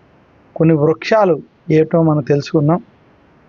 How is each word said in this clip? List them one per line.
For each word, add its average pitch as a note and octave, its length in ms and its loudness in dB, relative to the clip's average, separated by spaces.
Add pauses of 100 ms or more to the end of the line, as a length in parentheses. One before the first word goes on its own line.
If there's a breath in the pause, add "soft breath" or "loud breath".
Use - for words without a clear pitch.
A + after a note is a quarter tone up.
(560)
కొన్ని D#3+ 200 2
వృక్షాలు D#3+ 600 0 (340)
ఏమిటో D#3 320 2
మనం D3+ 200 0
తెలుసుకుందాం. D3 580 -2 (680)